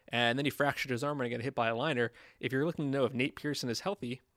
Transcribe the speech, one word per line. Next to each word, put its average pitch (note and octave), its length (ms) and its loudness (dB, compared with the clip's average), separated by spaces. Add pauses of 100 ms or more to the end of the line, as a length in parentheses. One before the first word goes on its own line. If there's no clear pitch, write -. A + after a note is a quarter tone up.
and A#2+ 280 2
then C#3+ 100 0
he C3 40 4
fractured C#3 400 0
his B2 140 0
arm D3 140 -2
when B2 80 0
he A#2 40 -2
got A#2 140 -4
hit C3+ 100 -4
by A#2 140 2
a A2+ 80 2
liner. A#2+ 340 0 (300)
If B2 120 -2
you're C3+ 140 2
looking D#3 240 -2
to C#3 80 0
know C3+ 60 6
if C3 100 0
Nate B2+ 220 0
Pearson C#3+ 320 -4
is A#2 120 -2
healthy, B2+ 420 -6 (140)